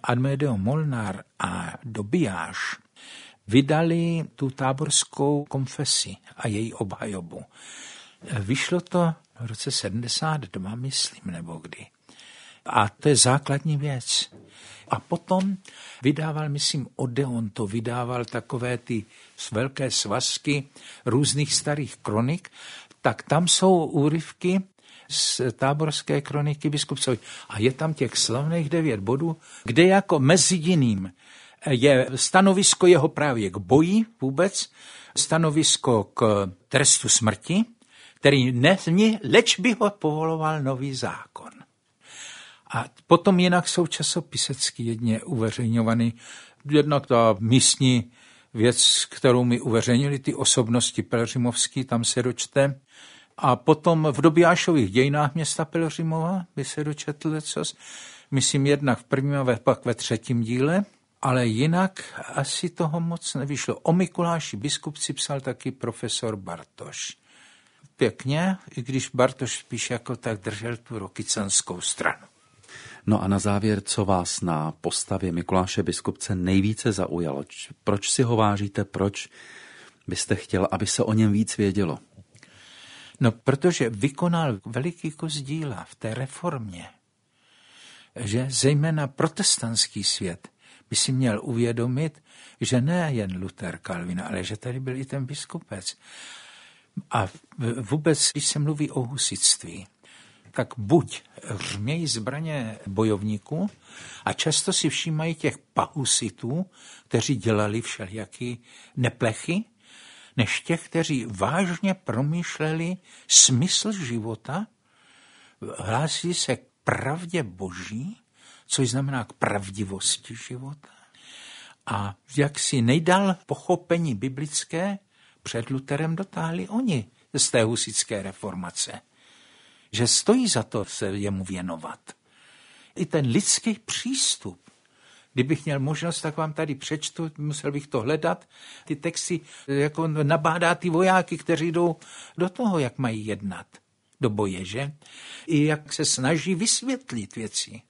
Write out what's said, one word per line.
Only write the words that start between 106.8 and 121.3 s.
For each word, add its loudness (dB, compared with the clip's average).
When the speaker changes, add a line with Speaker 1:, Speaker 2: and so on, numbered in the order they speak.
Speaker 1:
kteří 0
dělali 0
všelijaký -10
neplechy, 0
než 0
těch, -2
kteří -2
vážně -2
promýšleli -2
smysl 4
života, -6
hlásí -2
se -2
k -20
pravdě -2
boží, -10
což 0
znamená -4
k -14
pravdivosti -4
života. -14